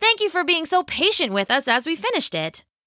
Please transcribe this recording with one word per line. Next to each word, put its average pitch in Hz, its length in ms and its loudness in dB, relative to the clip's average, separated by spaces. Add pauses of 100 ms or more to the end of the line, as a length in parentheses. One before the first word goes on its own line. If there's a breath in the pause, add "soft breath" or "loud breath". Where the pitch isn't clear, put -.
Thank 440 180 4
you 415 100 0
for 349 140 0
being 330 220 0
so 370 180 2
patient 320 480 0
with 196 180 0
us 262 200 0
as 240 160 2
we 320 100 -2
finished - 400 -2
it. 160 300 -6 (220)